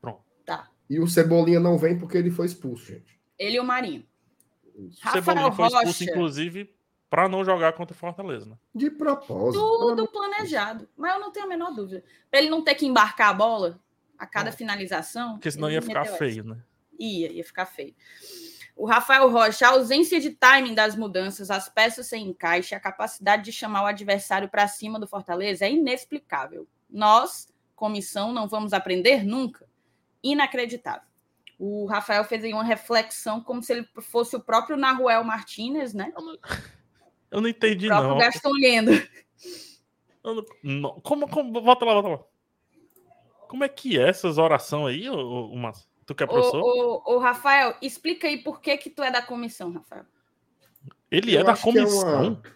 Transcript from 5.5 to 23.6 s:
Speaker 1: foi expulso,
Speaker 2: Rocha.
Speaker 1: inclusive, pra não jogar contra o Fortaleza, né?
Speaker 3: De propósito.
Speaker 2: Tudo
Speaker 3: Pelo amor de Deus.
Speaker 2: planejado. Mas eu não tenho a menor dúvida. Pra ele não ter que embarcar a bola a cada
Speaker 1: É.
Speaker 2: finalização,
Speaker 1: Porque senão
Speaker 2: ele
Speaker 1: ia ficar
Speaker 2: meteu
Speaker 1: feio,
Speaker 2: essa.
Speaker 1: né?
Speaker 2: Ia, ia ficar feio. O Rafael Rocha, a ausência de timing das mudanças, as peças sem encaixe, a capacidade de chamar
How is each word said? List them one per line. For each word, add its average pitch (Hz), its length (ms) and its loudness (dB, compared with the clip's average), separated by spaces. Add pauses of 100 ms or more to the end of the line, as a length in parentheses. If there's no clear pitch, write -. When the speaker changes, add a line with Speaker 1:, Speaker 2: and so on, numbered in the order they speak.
Speaker 1:
foi 214 140 2
expulso, 240 200 4
Speaker 2:
Rocha. 175 180 -2
Speaker 1:
inclusive, 170 680 -4 (340)
pra 170 200 2
não 190 160 -2
jogar 170 300 2
contra 170 200 -12
o - 40 -20
Fortaleza, 170 480 -10
né? 110 100 -20 (180)
Speaker 3:
De 277 160 -2
propósito. 294 720 -2
Speaker 2:
Tudo 453 160 2
Speaker 3:
Pelo 466 40 0
amor 466 80 4
de 466 60 0
Deus. 453 140 -2
Speaker 2:
planejado. 320 840 -6
Mas 349 180 -2
eu 392 60 -4
não 403 100 -12
tenho 403 160 -10
a - 20 -8
menor 349 240 -6
dúvida. 196 300 -12 (260)
Pra 277 120 2
ele 302 100 2
não 320 140 -2
ter 285 100 2
que 294 120 -4
embarcar 220 440 4
a 190 40 0
bola 202 440 0 (400)
a 202 80 -14
cada 208 220 -6
Speaker 1:
É. 226 40 -10
Speaker 2:
finalização, 202 840 -8
Speaker 1:
Porque 170 180 -8
senão 151 160 -4
Speaker 2:
ele 156 80 -2
Speaker 1:
ia 160 60 0
ficar - 200 -4
Speaker 2:
meteu 196 140 -6
Speaker 1:
feio, 127 240 -4
Speaker 2:
essa. 107 80 -12
Speaker 1:
né? 117 140 -14 (360)
Speaker 2:
Ia, 196 320 -6
ia 170 140 -12
ficar - 220 -10
feio. - 280 -16 (800)
O - 120 -6
Rafael 254 440 6
Rocha, 226 360 4
a 247 60 10
ausência 269 460 4
de 294 120 -2
timing 262 440 6
das 214 220 2
mudanças, 196 540 -6
as 196 180 -4
peças 233 380 0
sem 226 220 -8
encaixe, 175 460 -2
a - 60 -12
capacidade 202 640 -2
de 226 80 -12
chamar 214 300 -4